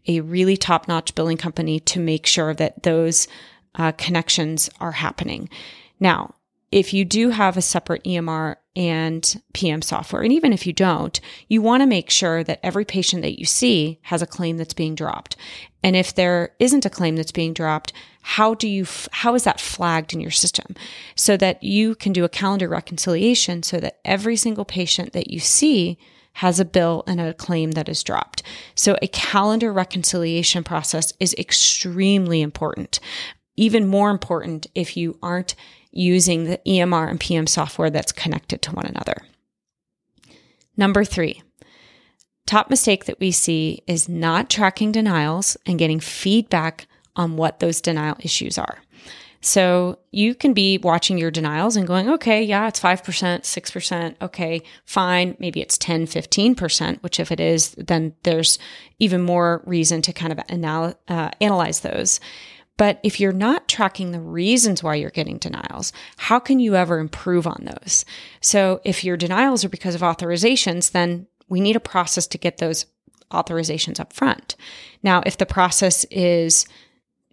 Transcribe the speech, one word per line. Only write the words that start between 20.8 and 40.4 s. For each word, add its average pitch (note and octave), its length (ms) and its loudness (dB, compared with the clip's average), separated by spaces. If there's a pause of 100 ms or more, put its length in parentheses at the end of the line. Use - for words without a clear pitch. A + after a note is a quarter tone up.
so - 220 4
that F#3 260 0
you G#3 320 2
can - 180 -2
do F3 120 2
a F3 40 2
calendar F#3+ 400 -2
reconciliation F3+ 960 0
so F3 160 -4
that - 260 -8
every G#3 300 0
single G#3+ 300 -2
patient F3+ 480 -2
that - 180 -4
you - 80 -8
see F3 600 2 (380)
has F3+ 220 2
a F#3+ 60 2
bill E3+ 420 0
and F3+ 140 -2
a E3 140 -4
claim D#3+ 380 -2
that D#3 180 -4
is D3+ 120 -4
dropped? - 400 -4 (320)
So - 280 4
a F#3+ 60 -2
calendar G#3+ 640 0
reconciliation F3 920 0
process D#3+ 560 -2
is F3 140 0
extremely F#3 1040 2
important, - 600 -4 (560)
even G#3+ 300 4
more G3+ 220 4
important E3+ 640 -4
if F3 220 -4
you E3 260 -4
aren't F3+ 320 -4 (360)
using F3+ 540 2
the E3+ 220 -4
E F#3 140 4
M F3 140 2
R D#3+ 120 2
and D#3 140 -4
P - 160 -2
M D#3+ 100 2
software D#3 440 0
that's D3 220 -2
connected - 500 -6
to D3+ 100 -4
one - 140 -6
another. - 300 -6 (1600)